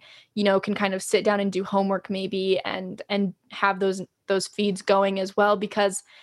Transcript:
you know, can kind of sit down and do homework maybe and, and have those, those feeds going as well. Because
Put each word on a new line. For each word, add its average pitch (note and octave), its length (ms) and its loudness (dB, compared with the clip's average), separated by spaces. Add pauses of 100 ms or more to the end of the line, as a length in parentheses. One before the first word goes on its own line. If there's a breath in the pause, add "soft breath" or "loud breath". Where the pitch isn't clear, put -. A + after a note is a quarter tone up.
(360 loud breath)
you G#3 80 0
know, G3 160 4
can G3+ 160 -4
kind F#3+ 180 0
of F#3+ 80 -4
sit F#3 220 0
down G3+ 160 2
and G3+ 120 0
do F#3 120 -2
homework G3 460 -2
maybe F#3+ 560 0
and, F#3+ 440 -8
and G3+ 240 0 (180)
have G3 280 0
those, F#3+ 220 0 (260)
those G3 200 0
feeds G#3 360 -2
going G3 360 2
as F#3+ 180 -4
well. G#3 180 4
Because G3+ 480 -2 (200 soft breath)